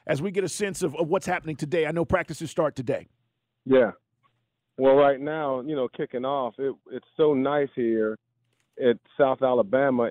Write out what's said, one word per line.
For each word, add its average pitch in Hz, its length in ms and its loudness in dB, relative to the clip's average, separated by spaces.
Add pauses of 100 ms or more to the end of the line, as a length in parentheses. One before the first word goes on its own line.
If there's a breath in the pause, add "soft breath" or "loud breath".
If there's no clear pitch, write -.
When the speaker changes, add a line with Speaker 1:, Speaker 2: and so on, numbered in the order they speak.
Speaker 1:
as 139 140 -2
we 196 100 -4
get 190 140 -2
a 160 40 -4
sense 196 320 -6
of, 160 140 -2
of 160 140 -2
what's 185 160 0
happening 160 320 -4
today. 156 280 -2
I 151 60 -2
know 165 140 -2
practices 170 440 -4
start 151 260 -2
today. 117 320 -4 (580)
Speaker 2:
Yeah. 127 260 4 (840)
Well, 135 180 6
right 139 240 4
now, 143 420 -4
you 151 140 -6
know, 127 140 -2
kicking 131 360 -8
off, 135 320 -4
it, 135 160 -4 (180)
it's 123 140 -12 (120)
so 151 160 4
nice 139 420 0
here 110 420 0 (640)
at 120 160 2 (200)
South 131 240 2
Alabama. 123 680 2